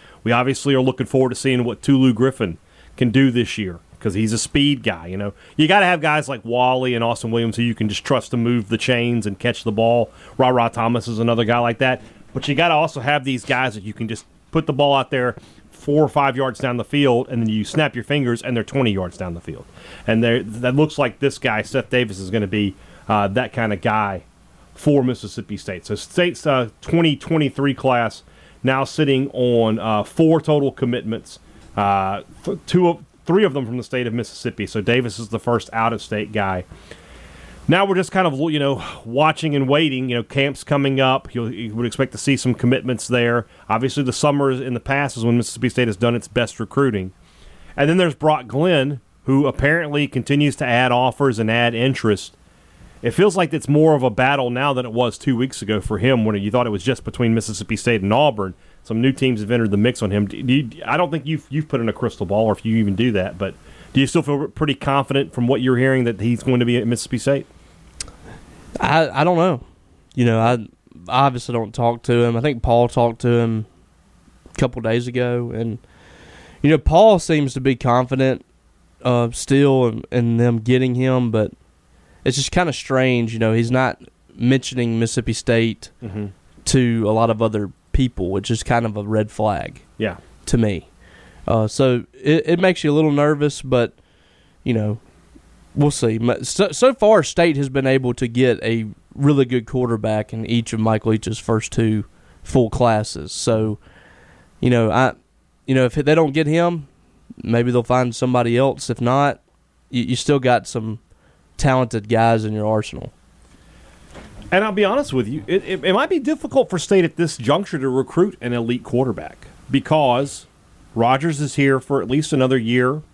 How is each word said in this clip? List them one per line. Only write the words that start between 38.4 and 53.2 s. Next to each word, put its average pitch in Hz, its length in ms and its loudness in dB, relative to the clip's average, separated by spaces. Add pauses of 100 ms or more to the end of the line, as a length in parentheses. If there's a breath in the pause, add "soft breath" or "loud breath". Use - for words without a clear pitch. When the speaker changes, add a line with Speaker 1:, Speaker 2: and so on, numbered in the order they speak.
Speaker 1:
you 151 80 -2
know, 139 240 -2 (220 loud breath)
watching 151 500 0
and 139 140 0
waiting. 135 400 2
You 123 60 -2
know, 117 80 -2
camp's 139 400 -2
coming 139 360 0
up. 135 340 0
You'll, 120 200 -4
you 107 220 -10
would 120 100 -2
expect 127 260 -2
to - 60 -14
see 143 180 0
some 127 180 0
commitments 123 540 0
there. 120 380 0 (240 soft breath)
Obviously, 120 340 -2
the 127 80 -2
summer 143 400 2
in 127 220 -4
the 120 60 -4
past 139 360 -2
is 117 80 -8
when 117 140 4
Mississippi 120 320 -2
State 123 180 0
has 107 80 -2
done 117 200 0
its 110 120 -8
best - 320 -4
recruiting. 107 540 -2 (640 soft breath)
And 143 120 2
then 170 80 4
there's 175 180 2
Brock 151 320 0
Glenn, 143 520 0 (260)
who 135 220 2
apparently 147 600 0
continues 143 500 0
to 147 80 -4
add 123 260 2
offers 123 480 2
and 110 100 0
add 120 240 2
interest. 117 640 0 (640 soft breath)
It 117 100 -2
feels 185 240 2